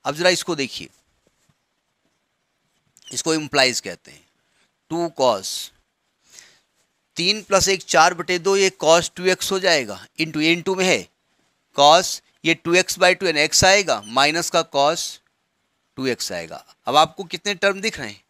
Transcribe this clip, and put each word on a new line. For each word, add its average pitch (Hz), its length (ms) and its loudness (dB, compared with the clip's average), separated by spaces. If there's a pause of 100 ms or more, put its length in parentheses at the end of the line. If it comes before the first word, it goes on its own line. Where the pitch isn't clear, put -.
अब 143 100 -4
ज़रा 175 160 2
इसको 175 260 -4
देखिए, 123 320 -8 (2250)
इसको 160 220 -2
इम्प्लाइज 139 460 0
कहते 92 300 -14
हैं। 147 140 -20 (680)
टू 165 200 -4 (100)
cos, 110 320 0 (1600)
तीन 196 260 -2
plus 185 260 0
एक 190 160 -2
चार 175 300 4
बटे 175 240 -4
दो, 196 180 0
ये 190 140 2 (140)
cos 165 320 4
टू 180 100 -4
एक्स 185 260 -2
हो 190 60 -2
जाएगा, 135 460 0 (160)
into 156 200 -4
ये 160 160 2
into 185 200 -4
में 185 80 -2
है 131 220 0 (680)
cos, 156 440 4 (240)
ये 160 100 2
टू 170 200 -2
एक्स 185 240 0
by 180 160 4
टू 190 120 -4
यानी 156 200 0
x - 180 0
आएगा, 180 420 2
माइनस 143 440 0
का 165 200 0
cos 147 380 0 (920)
टू 131 80 -4
एक्स 117 260 -4
आएगा। 82 320 -12 (220)
अब 127 100 0
आपको 160 280 2
कितने 190 300 -8
टर्म 196 260 -2
दिख 214 180 -6
रहे 123 100 -10
हैं 104 220 -18